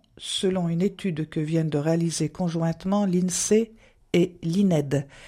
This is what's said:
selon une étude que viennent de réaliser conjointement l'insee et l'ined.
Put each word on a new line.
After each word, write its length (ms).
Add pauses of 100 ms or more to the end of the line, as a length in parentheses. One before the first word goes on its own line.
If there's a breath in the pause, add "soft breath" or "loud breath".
(180)
selon 500
une 140
étude 480
que 100
viennent 300
de 80
réaliser 520
conjointement 760
l'insee 680 (400 soft breath)
et 280
l'ined. 680 (200 loud breath)